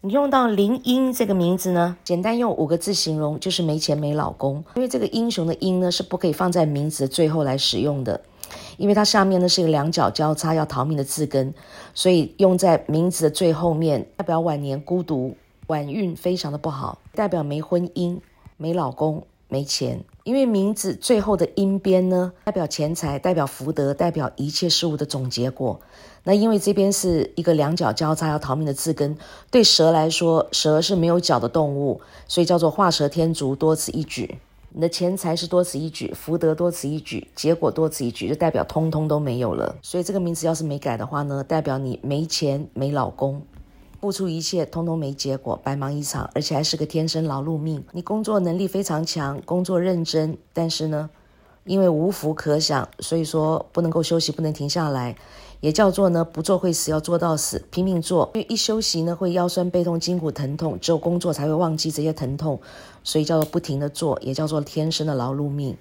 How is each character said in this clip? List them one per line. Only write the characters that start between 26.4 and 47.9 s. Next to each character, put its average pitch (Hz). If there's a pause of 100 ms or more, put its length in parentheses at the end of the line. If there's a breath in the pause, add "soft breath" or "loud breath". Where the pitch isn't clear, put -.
为 214
这 202
边 196
是 175
一 175
个 165
两 151
脚 151
交 156
叉 156
要 151
逃 131
命 156
的 147
字 160
根， 151 (320 loud breath)
对 240
蛇 160
来 160
说， 160
蛇 151
是 175
没 165
有 170
脚 156
的 120
动 147
物， 139 (280 loud breath)
所 -
以 175
叫 175
做 160
画 190
蛇 151
添 165
足， 135
多 156
此 -
一 156
举。 - (320)
你 160
的 165
钱 180
财 170
是 170
多 180
此 175
一 156
举， -
福 160
德 160
多 170
此 160
一 151
举， -
结 156
果 165
多 156
此 147
一 120
举， 95
就 147
代 165
表 107
通 160
通 156
都 151
没 127
有 113
了。 52
所 -
以 175
这 202
个 190
名 170
字 160
要 160
是 160
没 143
改 127
的 110
话 143
呢， 139
代 160
表 135
你 131
没 143
钱、 147
没 135
老 135
公， 139 (580 loud breath)
付 202
出 190
一 165
切 165
通 165
通 165
没 139
结 139
果， 131
白 135
忙 139
一 147
场， -
而 151
且 156
还 143
是 160
个 156
天 160
生 160
劳 135
碌 160
命。 151